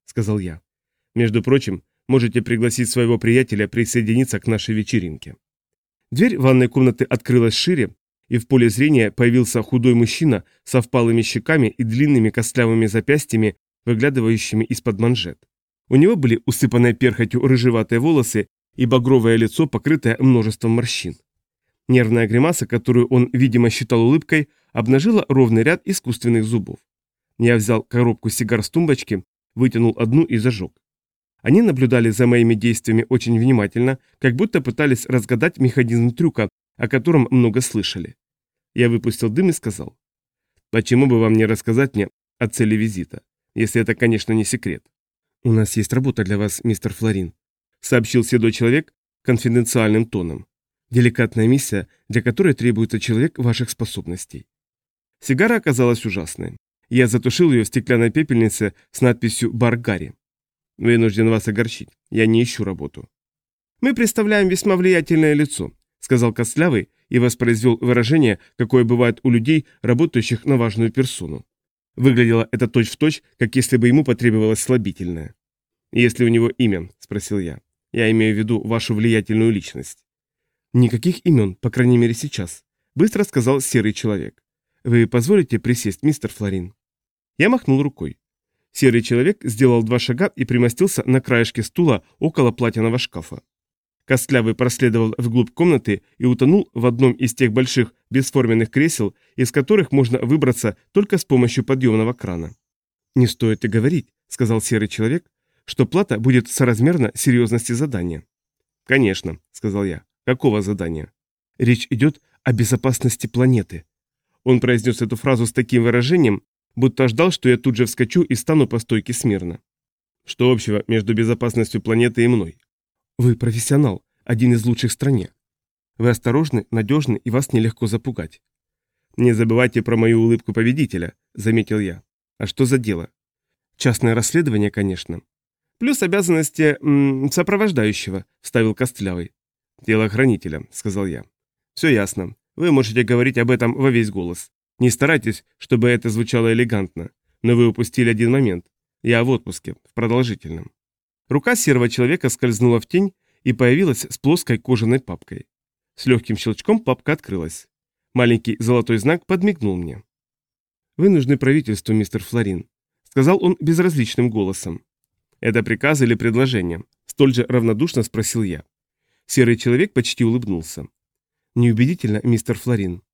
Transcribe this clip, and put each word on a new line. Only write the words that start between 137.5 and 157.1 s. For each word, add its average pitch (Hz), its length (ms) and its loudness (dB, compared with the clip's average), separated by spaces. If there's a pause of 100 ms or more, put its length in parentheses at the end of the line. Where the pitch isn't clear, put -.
вставил 110 320 0
Костлявый. 95 580 -6 (540)
"Телохранителя", 110 840 0
сказал 98 360 -6
я. 65 180 -8 (480)
"Всё - 160 -2
ясно. 104 480 -2 (180)
Вы 175 160 -2
можете 123 320 2
говорить 120 360 0
об 117 120 0
этом 120 220 0
во 135 180 0
весь 117 200 0
голос. 90 400 -10 (280)
Не 123 120 2
старайтесь, 135 520 0 (140)
чтобы 123 320 0
это 120 220 0
звучало 113 420 0
элегантно. 110 580 -4 (320)
Но 117 140 2
вы 120 100 4
упустили 117 440 -2
один 117 200 0
момент. 117 360 0 (360)
Я 117 220 2
в 127 60 0
отпуске, - 440 -6 (160)
в - 40 -20
продолжительном". 113 760 -4 (580)
Рука 233 280 -2
серого 123 320 2
человека 131 400 -2
скользнула 120 500 0
в 110 80 -6
тень 190 260 0 (300)
и 127 100 0
появилась 127 560 0
с - 80 -14
плоской - 420 0
кожаной 117 420 0
папкой. - 460 -16 (500)
С - 100 -16
лёгким 117 300 0
щелчком 160 420 -2
папка 147 340 -4